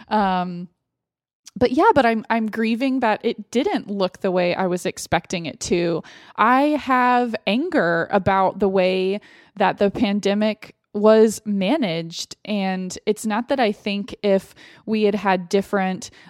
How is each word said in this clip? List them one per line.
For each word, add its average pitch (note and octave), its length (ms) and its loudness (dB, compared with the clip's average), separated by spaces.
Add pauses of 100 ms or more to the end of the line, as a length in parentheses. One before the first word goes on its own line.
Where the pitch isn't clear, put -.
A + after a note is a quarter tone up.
Um, F3+ 600 -2 (880)
but B3 160 2
yeah, D#4+ 220 4
but C4+ 120 4
I'm, A3+ 240 0
I'm A3+ 160 0
grieving A3+ 540 -2
that A3 240 0
it A#3 260 -4
didn't C#4 400 0
look G3 300 -2
the F#3+ 100 -2
way F3+ 240 0
I F#3+ 120 -2
was F3+ 200 -4
expecting E3+ 600 -4
it - 140 -10
to. E3+ 420 -2 (340)
I B3 240 4 (160)
have B3 580 0 (120)
anger G3 680 0
about F#3+ 480 0
the G3+ 80 2
way F#3+ 520 0 (360)
that F#3 220 0
the G3+ 120 2
pandemic G3+ 880 -2 (160)
was A3 520 4
managed. F#3+ 1000 -2
And F#3+ 520 -4 (100)
it's G#3+ 200 -2
not A3 220 -2
that C#4 100 0
I A3 140 2
think G3+ 500 -6
if G3 320 0 (320)
we G#3+ 180 0
had G3+ 120 2
had F#3 320 0
different F#3+ 600 -2 (200)